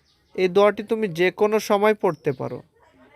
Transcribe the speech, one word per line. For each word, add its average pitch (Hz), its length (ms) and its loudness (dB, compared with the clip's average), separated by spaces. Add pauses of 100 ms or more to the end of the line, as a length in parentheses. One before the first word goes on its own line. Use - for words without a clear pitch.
(360)
এই 185 120 0
দোয়াটি 202 360 2
তুমি 220 240 -2
যে 175 240 0
কোনো 208 280 0
সময় 214 340 2
পড়তে 170 380 -2
পারো, 123 300 -10 (540)